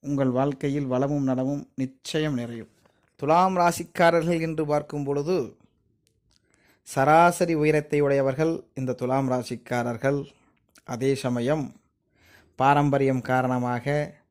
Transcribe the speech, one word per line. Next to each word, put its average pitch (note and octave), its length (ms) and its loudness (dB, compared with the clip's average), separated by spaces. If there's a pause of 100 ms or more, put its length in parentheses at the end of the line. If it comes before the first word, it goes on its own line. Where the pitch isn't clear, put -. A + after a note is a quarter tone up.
உங்கள் C#3 280 0
வாழ்க்கையில் C#3 560 -2
வளமும் C#3 400 -2
நலமும் C3 340 -2 (160)
நிச்சயம் D3 580 -4
நிறையும். A#2 360 -10 (480)
துலாம் F3+ 380 2
ராசிக்காரர்கள் E3+ 840 2
என்று D#3+ 240 -4
பார்க்கும் D3 400 -4
பொழுது, C#3+ 300 -2 (1500)
சராசரி E3+ 680 4
உயரத்தை D3+ 460 0
உடையவர்கள் C#3 500 2 (220)
இந்த B2 220 -4
துலாம் C3 340 -2
ராசிக்காரர்கள். B2 920 -4 (680)
அதே C3 280 -2
சமயம், C3 480 -2 (960)
பாரம்பரியம் C#3 640 2
காரணமாக B2+ 720 -2 (360)